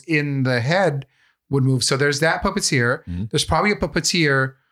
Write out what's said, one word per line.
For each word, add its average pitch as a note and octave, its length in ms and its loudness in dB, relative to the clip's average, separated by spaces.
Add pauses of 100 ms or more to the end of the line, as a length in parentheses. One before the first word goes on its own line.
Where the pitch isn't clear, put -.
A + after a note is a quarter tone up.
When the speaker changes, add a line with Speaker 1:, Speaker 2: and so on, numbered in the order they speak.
Speaker 1:
in D3 360 0
the B2+ 180 0
head D3+ 440 0 (440)
would C#3 160 0
move. C3 180 2
So C#3 140 0
there's C#3+ 240 0
that E3+ 200 0
puppeteer. D3 640 0
Speaker 2:
Mm-hmm. F2+ 260 -6
Speaker 1:
There's D3 140 -2
probably F#3 280 0
a G3+ 40 -2
puppeteer C#3+ 760 0 (180)